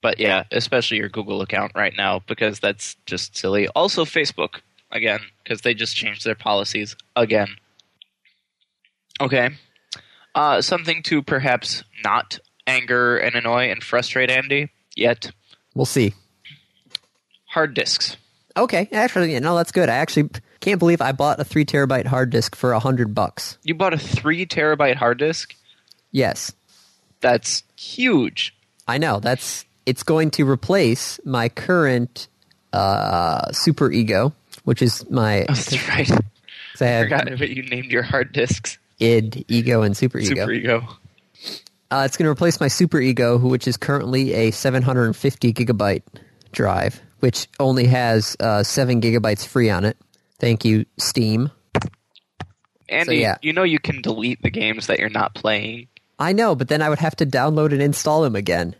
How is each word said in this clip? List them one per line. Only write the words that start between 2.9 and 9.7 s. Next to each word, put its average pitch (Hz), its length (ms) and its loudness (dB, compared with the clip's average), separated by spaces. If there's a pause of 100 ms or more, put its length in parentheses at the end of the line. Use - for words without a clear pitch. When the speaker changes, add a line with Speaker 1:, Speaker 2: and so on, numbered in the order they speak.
Speaker 1:
just - 320 -10
silly. 98 320 0
Also 180 340 0
Facebook, - 580 -4 (300)
again, 110 280 -2 (260)
'cause 113 160 -6
they 120 120 0
just 113 220 -4
changed 104 300 -6
their 113 100 -2
policies 104 600 -2 (200)
again. 107 400 0 (1600)
Okay. 127 300 0 (840)